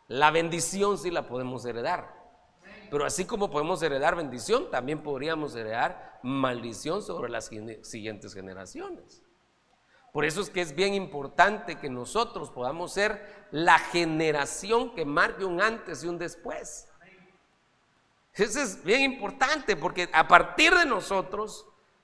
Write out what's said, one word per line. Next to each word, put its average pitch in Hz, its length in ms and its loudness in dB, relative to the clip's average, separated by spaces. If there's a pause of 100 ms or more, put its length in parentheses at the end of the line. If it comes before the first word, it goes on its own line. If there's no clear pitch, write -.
la 139 220 6
bendición 170 680 0
sí 180 100 -4
la 160 180 -4
podemos 127 380 -6
heredar. 123 500 -6 (760)
Pero 147 120 0
así 180 220 -2
como 202 240 -2
podemos 156 320 -2
heredar 151 340 2
bendición, 151 540 -2
también 143 320 -4
podríamos 147 540 -4
heredar 117 640 -6
maldición 127 800 -4
sobre 117 280 -8
las 113 200 -8
gine-, 110 340 -14
siguientes 104 520 -12
generaciones. 95 880 -14 (880)
Por 151 100 0
eso 160 180 0
es 190 80 -6
que 180 120 -4
es 156 140 -6
bien 196 180 2
importante 175 840 0
que 147 140 -8
nosotros 147 600 -4
podamos 147 440 -6
ser 202 580 -2
la 165 260 8
generación 165 1160 0
que 170 80 -4
marque 180 420 2
un 180 160 0
antes 202 420 -2
y 165 40 -6
un 175 100 -4
después. - 720 -10 (1500)
Eso 214 280 0
es 220 220 -4
bien 226 180 4
importante 262 720 0
porque 170 380 -2
a 160 140 8
partir 233 460 8
de 349 120 6
nosotros 202 800 -2 (380)